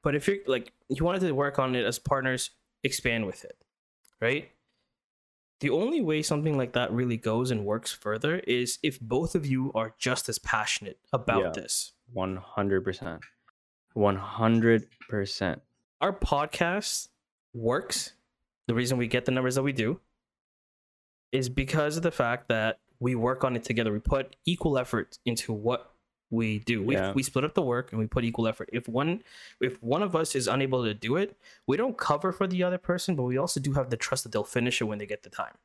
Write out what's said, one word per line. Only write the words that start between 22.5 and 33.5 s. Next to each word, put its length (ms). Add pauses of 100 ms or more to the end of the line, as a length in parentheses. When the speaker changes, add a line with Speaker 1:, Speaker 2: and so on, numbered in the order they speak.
Speaker 1:
we 160
work 280
on 120
it 80
together. 280
We 80
put 360 (100)
equal 320
effort 480
into 280
what 400 (360)
we 300
do. 240
We, 120
Speaker 2:
Yeah. 180
Speaker 1:
we 100
split 220
up 80
the 80
work 320
and 60
we 80
put 180
equal 240
effort. 240
If 160
one, 340 (380)
if 200
one 220
of 100
us 220
is 140
unable 340
to 100
do 220
it, 220 (300)
we 100
don't 200
cover 360
for 140
the 160
other 140
person, 380
but 80
we 140
also 240